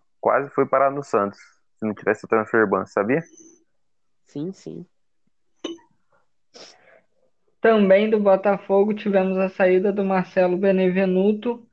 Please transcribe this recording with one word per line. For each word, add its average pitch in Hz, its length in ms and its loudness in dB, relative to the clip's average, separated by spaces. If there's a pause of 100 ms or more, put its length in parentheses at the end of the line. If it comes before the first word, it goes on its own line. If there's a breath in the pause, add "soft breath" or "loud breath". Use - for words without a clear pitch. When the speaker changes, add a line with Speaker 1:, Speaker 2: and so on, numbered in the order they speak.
(200)
Speaker 1:
quase 131 300 0
foi 135 160 0
parar 135 240 0
no 143 120 -8
Santos, 101 380 -2 (360)
se 110 100 -8
não 107 80 -4
tivesse - 300 -4
o - 40 -14
transfer 110 400 2
ban, 95 180 -2
sabia? 120 360 -2 (1040)
Speaker 2:
Sim, 151 260 -12
sim. 165 340 -18 (2750 loud breath)
Speaker 3:
Também 208 500 4
do 220 80 2
Botafogo 196 760 0
tivemos 190 460 -2
a 190 100 -2
saída 185 440 0
do 202 120 -4
Marcelo 185 520 0
Benevenuto, 190 1160 0